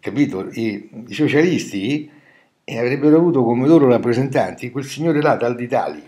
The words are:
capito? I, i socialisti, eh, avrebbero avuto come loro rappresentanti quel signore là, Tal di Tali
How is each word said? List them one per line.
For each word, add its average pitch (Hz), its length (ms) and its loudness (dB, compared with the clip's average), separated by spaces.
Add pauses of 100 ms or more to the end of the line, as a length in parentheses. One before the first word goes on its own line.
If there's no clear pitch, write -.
capito? 104 500 -4
I, 107 380 -6 (180)
i - 60 -14
socialisti, 143 960 -2 (520)
eh, - 140 -10
avrebbero 143 400 2
avuto 160 260 4
come 120 240 0
loro 147 220 6
rappresentanti 120 840 0
quel 135 140 -8
signore 147 360 -2
là, 147 140 2
Tal 120 200 -2
di 120 120 -8
Tali 78 400 -4